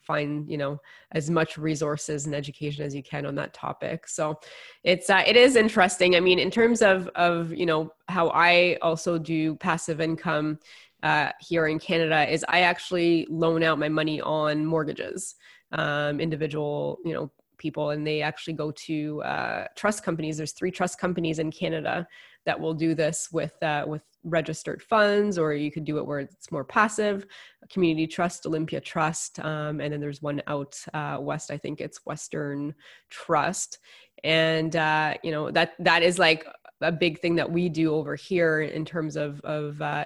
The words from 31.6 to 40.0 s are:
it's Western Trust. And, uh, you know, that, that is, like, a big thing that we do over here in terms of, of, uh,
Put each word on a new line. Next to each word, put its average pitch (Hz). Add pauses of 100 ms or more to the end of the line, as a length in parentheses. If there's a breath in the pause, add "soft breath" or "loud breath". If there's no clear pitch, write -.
it's -
Western 147 (340 loud breath)
Trust. - (420 loud breath)
And, 160
uh, 156
you 165
know, 156
that, 170
that 170
is, 180
like, 160 (360)
a 165
big 160
thing 170
that 160
we 175
do 160
over 147
here 160
in 156
terms 156
of, 147
of, 151
uh, 147